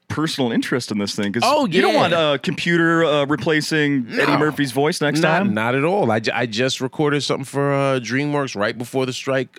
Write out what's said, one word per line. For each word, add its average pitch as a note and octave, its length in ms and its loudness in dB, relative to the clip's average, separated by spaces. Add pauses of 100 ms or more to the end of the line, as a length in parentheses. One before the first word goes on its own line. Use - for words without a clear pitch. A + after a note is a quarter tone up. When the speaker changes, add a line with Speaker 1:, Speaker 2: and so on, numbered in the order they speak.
Speaker 1:
personal C#3+ 420 -2
interest B2+ 400 -2
in G#2 60 -2
this G2+ 180 -2
thing, G2+ 160 -2
'cause C3 140 -2
Speaker 2:
Oh, C#4+ 220 2
Speaker 1:
you E3+ 140 2
don't F#4+ 120 4
Speaker 2:
yeah. D4+ 60 4
Speaker 1:
want F3 140 2
a D#3 300 2
computer, E3 640 2
uh, D3 220 2
replacing D3 880 0
Speaker 2:
No. C#3 100 0
Speaker 1:
Eddie C#3+ 140 2
Murphy's C#3+ 360 0
voice D3 260 0
next D3 220 0
Speaker 2:
Not, E3 180 4
Speaker 1:
time? G3+ 140 0
Speaker 2:
not A2 200 0
at C#3 120 0
all. E3+ 260 0
I A2 80 2
ju-, A2+ 140 -2
I B2 140 -2
just A#2+ 340 -2
recorded D3 400 0
something C3 240 -2
for, C#3 280 -2
uh, C#3 280 2
DreamWorks C3+ 560 -2
right G#2+ 200 -2
before B2+ 280 -2
the B2+ 80 -6
strike, C3+ 460 -4